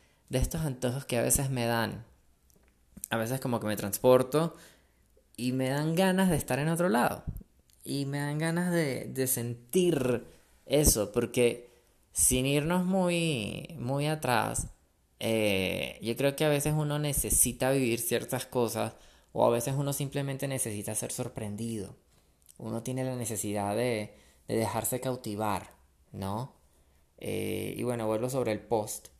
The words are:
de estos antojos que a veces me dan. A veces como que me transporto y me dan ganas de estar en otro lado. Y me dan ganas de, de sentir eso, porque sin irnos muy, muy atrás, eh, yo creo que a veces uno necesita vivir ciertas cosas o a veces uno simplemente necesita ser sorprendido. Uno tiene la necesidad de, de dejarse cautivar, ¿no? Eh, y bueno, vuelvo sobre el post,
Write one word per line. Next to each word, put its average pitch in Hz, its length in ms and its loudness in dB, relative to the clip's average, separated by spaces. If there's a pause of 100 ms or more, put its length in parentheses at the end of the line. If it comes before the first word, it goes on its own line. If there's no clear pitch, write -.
(280)
de 131 100 0
estos 160 240 0
antojos 131 420 -2
que 120 140 0
a 117 40 2
veces 135 280 2
me 120 160 0
dan. 113 380 -2 (1040)
A 113 60 -2
veces 117 240 -2
como 120 180 -2
que 104 80 -4
me 107 100 -2
transporto 131 760 4 (840)
y 123 160 -2
me 131 180 0
dan 156 260 0
ganas 185 340 4
de 156 60 4
estar 131 240 0
en 156 80 0
otro 170 200 2
lado. - 360 0 (600)
Y 139 220 -2
me 143 140 -4
dan 147 180 -2
ganas 170 340 0
de, 147 400 0
de 131 140 0
sentir 127 1000 0 (420)
eso, 123 440 4
porque 117 580 0 (440)
sin 127 340 2
irnos 156 380 2
muy, 170 920 0
muy 139 300 -2
atrás, 123 600 0 (500)
eh, 101 840 0
yo 113 160 -4
creo 139 200 0
que 156 80 0
a 151 40 4
veces 147 280 2
uno 147 220 0
necesita 131 760 2
vivir 117 280 2
ciertas 120 460 -2
cosas 110 480 0 (380)
o 113 120 4
a 117 60 8
veces 120 260 0
uno 139 160 -2
simplemente 139 560 -4
necesita 110 460 -4
ser - 180 -6
sorprendido. 110 840 -6 (640)
Uno 113 260 -8
tiene 127 220 -4
la 131 100 -4
necesidad 104 600 -2
de, 113 380 -2 (340)
de 113 80 0
dejarse 113 420 -2
cautivar, 107 760 -4 (360)
¿no? 101 440 -6 (640)
Eh, 101 580 -6
y 113 60 -6
bueno, 117 240 -4
vuelvo 110 240 -2
sobre 120 220 -2
el 101 80 -4
post, - 480 -4 (120)